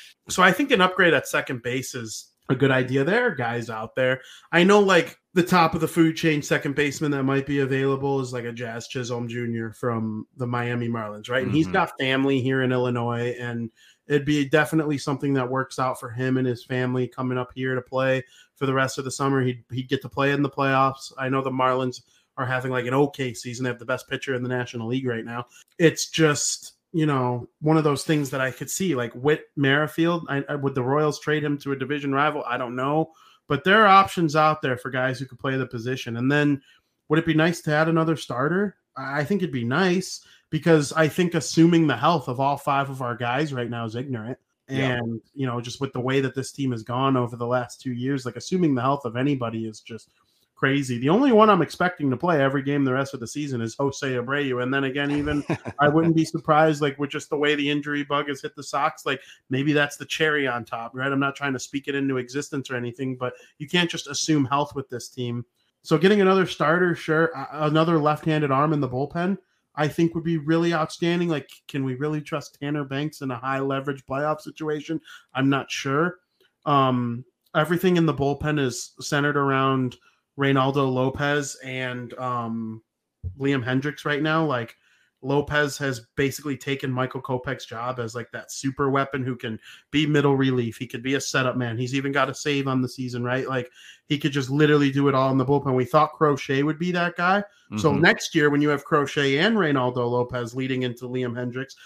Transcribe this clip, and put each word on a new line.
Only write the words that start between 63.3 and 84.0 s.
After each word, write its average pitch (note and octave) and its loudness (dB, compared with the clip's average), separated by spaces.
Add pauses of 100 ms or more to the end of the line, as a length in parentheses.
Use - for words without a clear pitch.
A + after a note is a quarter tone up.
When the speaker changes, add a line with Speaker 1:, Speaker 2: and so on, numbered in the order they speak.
Speaker 1:
you D3+ -12
can't F3 4
just - -10
assume C#3+ 0
health C#3+ -2
with C3+ -8
this - -12
team. A#2+ -6 (380)
So D#3+ 2
getting G3 4
another F#3+ 4
starter, E3+ 2
sure. D#3+ 2 (100)
A-, C#3 -4
another D#3+ 4
left-handed D3+ 2
arm C#3+ 2
in D3 2
the C3+ 0
bullpen, E3 -2 (380)
I D3+ 0
think, E3 2
would D#3+ -4
be E3 0
really E3 2
outstanding. E3+ 0
Like, D3 -4 (180)
can C3+ -4
we C3 -4
really D3+ -2
trust C#3+ -10
Tanner D3 -4
Banks C#3 -6
in C3+ -6
a B2 -6
high C3+ -4
leverage C3+ -4
playoff D3+ -2
situation? D#3 -6 (320)
I'm C3+ 2
not C#3 0
sure. D3+ -2 (440)
Um, B2+ 2 (280)
everything F3 2
in E3 4
the D3 2
bullpen C#3+ -2
is C3+ -4
centered C#3+ 0
around C3+ 2 (420)
Reynaldo C#3 2
Lopez C3+ -2
and, B2+ -8
um, A2+ -6 (560)
Liam C#3 0
Hendricks C3 -4